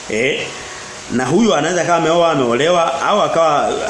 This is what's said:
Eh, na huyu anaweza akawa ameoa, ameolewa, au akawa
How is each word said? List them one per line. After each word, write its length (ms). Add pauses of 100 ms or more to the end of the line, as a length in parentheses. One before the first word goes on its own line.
(100)
Eh, 300 (720)
na 120
huyu 300
anaweza 280
akawa 160
ameoa, 340
ameolewa, 680
au 200
akawa 500 (180)